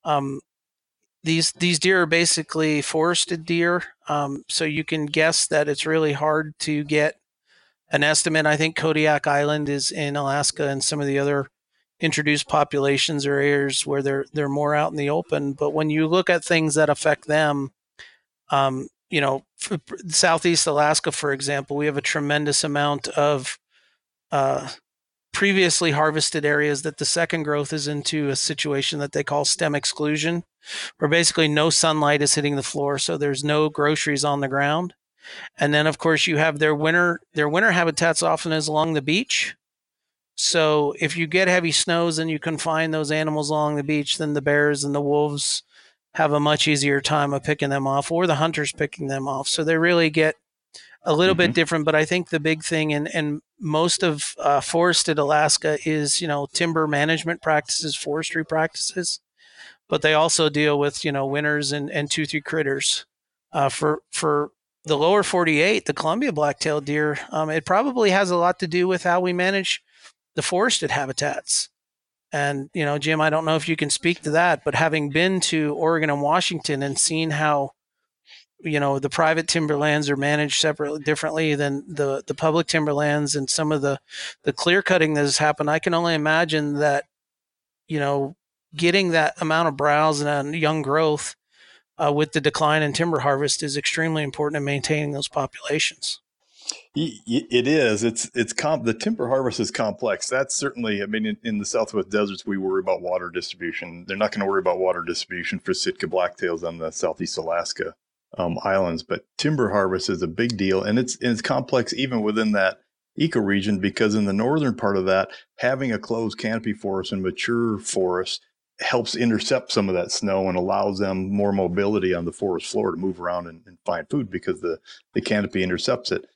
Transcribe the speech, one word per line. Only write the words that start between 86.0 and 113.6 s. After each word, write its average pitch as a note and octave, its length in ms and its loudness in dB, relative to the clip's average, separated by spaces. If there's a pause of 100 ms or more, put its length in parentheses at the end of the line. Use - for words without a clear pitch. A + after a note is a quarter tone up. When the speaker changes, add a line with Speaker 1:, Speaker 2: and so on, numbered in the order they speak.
Speaker 1:
imagine D#3 600 2
that, C#3+ 300 2 (840)
you D#3 100 -4
know, C#3+ 380 -2 (400)
getting F3 340 2
that D#3 300 2
amount D#3+ 280 2
of C#3+ 80 -4
browse D3 440 2
and D3 340 -2
a E3+ 40 -4
young D#3 240 2
growth, D3+ 520 0 (640)
uh, D3 160 2
with D3+ 180 0
the D#3 80 2
decline D3+ 420 2
in D3 100 0
timber E3 280 0
harvest C#3 420 0
is C#3+ 140 -4
extremely D#3+ 460 0
important D3 360 -2
in C#3+ 60 -2
maintaining D3 480 -2
those C#3 160 -6
populations. - 920 -4 (720)
Speaker 2:
Y-, D#3 180 -2 (140)
y-, A#2+ 240 0
it B2 160 2
is. A#2+ 380 4
It's, A#2 300 -2
it's A#2 180 -2
com-, D3 320 -2
the A2+ 100 2
timber G#3+ 340 -4
harvest C3 300 0
is G#2+ 120 -2
complex. G#2 580 -2
That's C3+ 260 -2
certainly, A2+ 480 -4
I G2+ 40 -4
mean, G#2+ 200 -2
in, G#2+ 160 -4
in A2 160 -4
the G2+ 60 -4
Southwest G#2 460 -2
deserts, G2+ 360 -2
we G2 120 -2
worry F#2+ 220 0
about F#2 220 0
water F2+ 260 -4
distribution. E2+ 800 -8
They're F#2+ 100 -6
not G#2 160 0
gonna G2+ 140 -2
worry G2 140 2
about F2+ 180 0
water F2+ 240 0
distribution F2 560 -6
for - 160 -2
Sitka - 320 -4
blacktails F2 560 -2
on E2+ 160 -6
the D#2+ 120 -6
Southeast - 480 -4
Alaska, E2 560 -4 (440)
um, A2 240 -2
islands, F#2 400 0
but - 220 -6 (120)
timber C3+ 340 0
harvest F#2+ 380 0
is F2+ 140 -2
a E2 60 -2
big A2+ 280 -2
deal, F#2+ 260 0
and G#2+ 160 0
it's, B2+ 180 -2
and A#2+ 160 -2
it's G#2+ 100 -4
complex B2+ 500 0
even B2+ 300 -2
within G#2+ 300 2
that F#2+ 260 2 (400)
ecoregion, G2+ 640 2